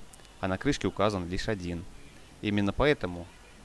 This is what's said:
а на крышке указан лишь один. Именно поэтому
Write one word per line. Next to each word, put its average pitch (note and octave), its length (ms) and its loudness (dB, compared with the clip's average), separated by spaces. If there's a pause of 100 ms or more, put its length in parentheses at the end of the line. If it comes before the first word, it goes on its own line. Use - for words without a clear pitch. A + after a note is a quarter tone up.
(400)
а F#2+ 80 0
на F#2 100 2
крышке C#3 280 0
указан G2 440 2
лишь G2 180 -4
один. F2 340 -2 (580)
Именно G2+ 320 4
поэтому F2+ 540 0 (380)